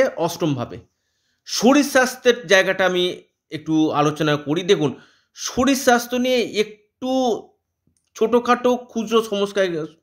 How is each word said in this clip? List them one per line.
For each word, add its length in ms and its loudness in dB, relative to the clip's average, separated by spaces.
অষ্টমভাবে। 600 -4
শরীর 440 4
স্বাস্থ্যের 460 2
জায়গাটা 380 2
আমি 180 0
একটু 220 -6
আলোচনা 460 0
করি। 260 -4
দেখুন, 280 2
শরীর 480 0
স্বাস্থ্য 320 2
নিয়ে 220 0
একটু 500 -10
ছোটোখাটো 560 0
ক্ষুদ্র 240 -6
সমস্যা, 400 -2